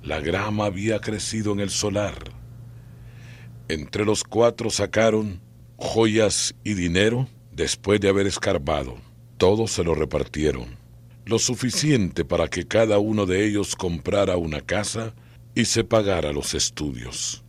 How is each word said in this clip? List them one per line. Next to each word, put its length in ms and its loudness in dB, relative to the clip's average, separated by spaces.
La 160 -4
grama 460 -2
había 340 -2
crecido 540 -4
en 60 -2
el 100 -4
solar. 460 -2
Entre 360 -4
los 200 2
cuatro 480 2
sacaron 680 0
joyas 880 2
y 100 -4
dinero 540 2
después 500 0
de 80 4
haber 160 4
escarbado. 720 0
Todos 340 4
se 120 -2
lo 100 2
repartieron, 840 -2
lo 120 0
suficiente 880 0
para 220 0
que 180 -4
cada 320 4
uno 300 2
de 180 2
ellos 300 0
comprara 640 0
una 240 -4
casa 520 -4
y 120 2
se 180 2
pagara 500 2
los 220 -4
estudios. 920 -6